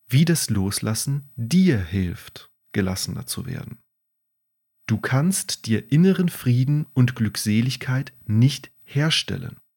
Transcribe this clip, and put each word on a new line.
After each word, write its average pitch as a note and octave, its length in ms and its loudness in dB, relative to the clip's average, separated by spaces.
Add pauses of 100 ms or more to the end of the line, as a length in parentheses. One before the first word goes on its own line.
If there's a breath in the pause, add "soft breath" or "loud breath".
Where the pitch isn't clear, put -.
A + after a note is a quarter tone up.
Wie C#3 160 4
das E3 260 0
Loslassen A2 840 -2
dir D#3 420 2
hilft, F2+ 720 -4 (220)
gelassener F#2 540 -4
zu - 200 -10
werden. - 340 -10 (1080)
Du A2 100 0
kannst - 680 -2
dir A2 260 0
inneren F3+ 380 4
Frieden C3 640 0
und B2+ 220 4
Glückseligkeit A#2+ 960 -2 (120)
nicht A#2 460 2 (120)
herstellen. C#3 720 -4 (200)